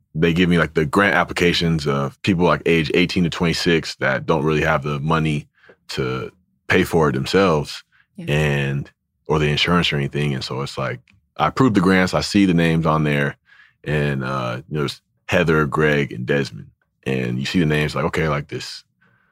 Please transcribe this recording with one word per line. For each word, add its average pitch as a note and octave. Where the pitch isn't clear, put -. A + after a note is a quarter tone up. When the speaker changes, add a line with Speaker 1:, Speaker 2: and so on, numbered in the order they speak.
Speaker 1:
they E2+
give F2
me, F2
like, D2+
the D#2+
grant G2
applications E2
of C#2
people, F2+
like, D2+
age E2
eighteen F2+
to D#2+
twenty-six E2
that C2+
don't D#2
really D#2
have D#2+
the D2
money D#2
to B1+
pay F#2
for D#2+
it C2+
themselves D2
Speaker 2:
Yeah. E3+
Speaker 1:
and, C#2+
or D#2
the D2+
insurance E2+
or D2+
anything. C#2+
And C2
so C2
it's -
like, -
I D#3
approve B2+
the G2+
grants, F#2
I D#2
see G2+
the F2+
names E2
on D#2
there, C#2+
and, D2
uh, B1+
you D2+
know, D2+
there's C#2
Heather, D#2+
Greg, C#2+
and B1
Desmond. C2
And B1+
you C2+
see -
the D#2
names, D2+
like, C2+
okay, E2
like, D2
this, -